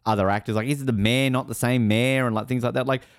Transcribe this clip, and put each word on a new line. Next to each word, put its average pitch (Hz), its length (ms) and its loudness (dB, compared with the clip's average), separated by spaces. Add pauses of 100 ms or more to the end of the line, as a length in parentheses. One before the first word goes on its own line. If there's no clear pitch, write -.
other 101 240 2
actors. 208 260 -2
Like, 110 120 -2
"Is 143 160 -2
the 127 80 0
mayor 117 380 2
not 127 180 -2
the 117 60 -8
same 123 340 2
mayor?" 127 380 2
and, 113 80 -2
like, 110 140 -4
things 127 160 -2
like 120 100 -2
that? 127 120 -2
Like, 131 160 -2 (160)